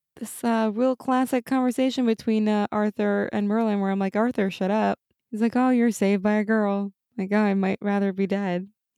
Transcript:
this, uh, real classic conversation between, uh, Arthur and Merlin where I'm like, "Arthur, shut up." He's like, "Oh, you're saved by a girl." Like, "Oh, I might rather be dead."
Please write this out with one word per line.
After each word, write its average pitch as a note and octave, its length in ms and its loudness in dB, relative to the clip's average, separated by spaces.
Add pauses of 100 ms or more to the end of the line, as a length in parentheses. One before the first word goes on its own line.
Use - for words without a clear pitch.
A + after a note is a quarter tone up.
(160)
this, - 280 -12
uh, A3+ 280 0
real B3+ 240 0
classic B3+ 480 -2
conversation C4 640 0
between, A3 420 0
uh, G#3 220 0
Arthur G#3 640 0
and G#3 160 -2
Merlin G#3+ 320 0
where G3 100 0
I'm G3 80 -2
like, G3 180 -2
"Arthur, G#3+ 340 0
shut F#3 200 -4
up." G3+ 280 0 (340)
He's G#3+ 100 -8
like, A#3 140 0
"Oh, B3+ 140 2
you're A#3+ 200 4
saved G3 320 0
by G#3 120 2
a G#3+ 100 0
girl." G3+ 480 0 (260)
Like, F#3+ 140 -4
"Oh, G#3 60 2
I G#3 160 2
might G3 280 0
rather G3+ 300 0
be G3 160 0
dead." F#3+ 400 -4 (300)